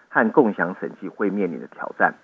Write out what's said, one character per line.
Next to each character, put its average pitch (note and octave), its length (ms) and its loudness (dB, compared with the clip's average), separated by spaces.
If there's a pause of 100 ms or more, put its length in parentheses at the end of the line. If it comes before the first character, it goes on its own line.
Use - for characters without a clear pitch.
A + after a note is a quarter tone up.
和 B2 240 2
共 A#2 200 4
享 F#2 280 -4
审 - 100 -6 (100)
计 F#2+ 80 -10
会 G#2 220 -4
面 F#2+ 220 -2
临 B1 80 -10
的 - 80 -14
挑 - 280 -14
战。 E2+ 280 2